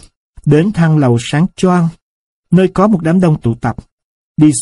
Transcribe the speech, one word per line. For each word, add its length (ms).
đến 260
thang 260
lầu 220
sáng 260
choang, 320
nơi 160
có 200
một 140
đám 180
đông 220
tụ 140
tập. 200
Đi 140